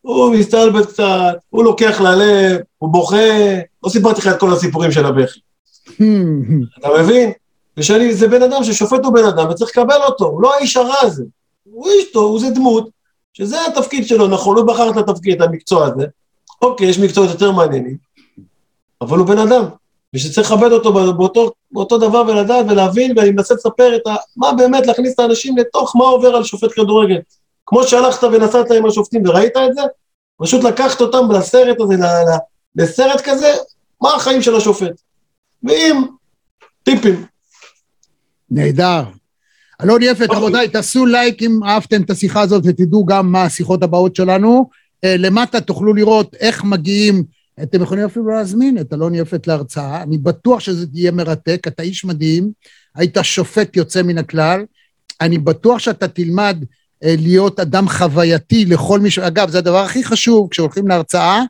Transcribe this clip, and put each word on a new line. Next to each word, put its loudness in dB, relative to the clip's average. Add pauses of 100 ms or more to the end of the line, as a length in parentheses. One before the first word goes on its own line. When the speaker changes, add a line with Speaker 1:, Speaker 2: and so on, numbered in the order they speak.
Speaker 1:
הוא 2
מסתלבט 2
קצת, -2 (160)
הוא 0
לוקח 2
ללב, 2 (180)
הוא -4
בוכה, 0 (680)
לא -4
סיפרתי 0
לך -4
את -2
כל 2
הסיפורים -2
של 2
הבכי. -2 (580)
Speaker 2:
<laughs> 0
Speaker 1:
אתה -6 (120)
מבין? 2 (440)
ושאני, 0
זה 2
בן 4
אדם, 0
ששופט -2
הוא 0
בן 6
אדם, 0
וצריך -4
לקבל 2
אותו, -2
הוא -2
לא 4
האיש -2
הרע 0
הזה, -2 (400)
הוא -10
איש 2
טוב, 0
הוא -2
זה -2
דמות, 0 (440)
שזה -8 (100)
התפקיד -4
שלו, 2
נכון, 0
הוא 2
בחר 0
את -4
התפקיד, -2
את 2
המקצוע 0
הזה, -4 (560)
אוקיי, 0
יש 0
מקצועות 2
יותר 0
מעניינים, -2 (1040)
אבל 0
הוא 4
בן 2
אדם, 2 (500)
ושצריך -2
לכבד 4
אותו 2
בא-, 2
באותו, 0 (200)
באותו -2
דבר 2
ולדעת 0
ולהבין, 0
ואני 4
מנסה 0
לספר 2
את -4
ה-, -4 (200)
מה 0
באמת 2
להכניס 0
את -2
האנשים 0
לתוך -2
מה 4
עובר 4
על 0
שופט -4
כדורגל. 2 (480)
כמו 4
שהלכת 2
ונסעת 2
עם 2
השופטים -2
וראית 2
את 2
זה, -4 (600)
פשוט 0
לקחת 0
אותם 2
לסרט 2
הזה, 0
ל-, 0
ל-, -2
לסרט 0
כזה, 0 (480)
מה 2
החיים 0
של 2
השופט. -2 (640)
ועם 2 (800)
טיפים. 0 (1300)
Speaker 2:
נהדר. 0 (800)
אלון 4
יפת, 2
Speaker 1:
אוקיי. 0
Speaker 2:
רבותיי, 0
תעשו -2
לייק 0
אם -2
אהבתם 0
את -6
השיחה -2
הזאת, 2
ותדעו 2
גם 0
מה 2
השיחות -2
הבאות 0
שלנו. 2 (360)
אה, 0
למטה 0
תוכלו -2
לראות 0
איך -2
מגיעים, 0 (380)
אתם -2
יכולים -4
אפילו -6
להזמין -2
את -8
אלון -4
יפת -6
להרצאה, -6
אני -4
בטוח -2
שזה -6
יהיה 0
מרתק, -4
אתה -12
איש -10
מדהים, -2 (420)
היית -2
שופט -4
יוצא -2
מן -2
הכלל, -2 (560)
אני 0
בטוח 0
שאתה -4
תלמד, -4 (400)
אה, 2
להיות 2
אדם 0
חווייתי 0
לכל 0
מי 2
ש-, -4
אגב, -2
זה -2
הדבר 0
הכי -2
חשוב 2
כשהולכים -4
להרצאה 0